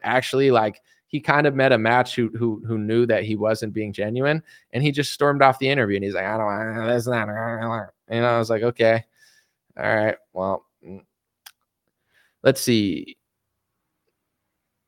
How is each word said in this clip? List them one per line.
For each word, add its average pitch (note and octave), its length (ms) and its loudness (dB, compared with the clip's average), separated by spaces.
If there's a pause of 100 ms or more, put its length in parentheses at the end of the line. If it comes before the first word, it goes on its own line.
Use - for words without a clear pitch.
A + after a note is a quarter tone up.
actually, C3 480 2
like, A2 300 2 (260)
he D3+ 120 -6
kind D3 260 2
of C#3+ 80 2
met C3+ 200 4
a A#2+ 40 6
match A#2 380 2
who, A#2 220 0
who, A2+ 280 -2
who A2+ 120 -4
knew A2 280 0
that G#2+ 200 0
he G#2+ 100 -2
wasn't G#2+ 380 -2
being G#2+ 180 -6
genuine, B2+ 500 -2 (300)
and A#2+ 100 -4
he D3 120 0
just C#3+ 180 -4
stormed C#3+ 300 0
off C3 180 6
the C3+ 80 -2
interview. A#2 300 2
And G2 80 -4
he's G2+ 80 -4
like, F#2 100 -2
"I G#2 140 -2
don't, A2 420 -4
uh, A2+ 80 -4
that's A#2+ 180 0
not," A#2 220 -2 (800)
you A#2 120 -2
know, A#2+ 60 2
I A#2 100 2
was A2+ 120 0
like, A2 140 0
"Okay, A2+ 400 2 (720)
all G#2+ 160 -2
right, G#2+ 220 0 (160)
well, F#2+ 340 -6 (160)
mm." F#2+ 220 -18 (1400)
Let's C3 180 2
see. G#2 560 0 (1700)